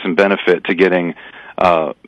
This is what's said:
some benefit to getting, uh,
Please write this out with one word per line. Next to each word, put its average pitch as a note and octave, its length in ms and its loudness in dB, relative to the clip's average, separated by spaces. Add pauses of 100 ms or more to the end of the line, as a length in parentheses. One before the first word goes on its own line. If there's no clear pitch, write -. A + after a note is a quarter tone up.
some F2+ 140 -4
benefit F#2+ 480 0
to G2 100 -2
getting, F2 400 0 (440)
uh, E2 340 0 (160)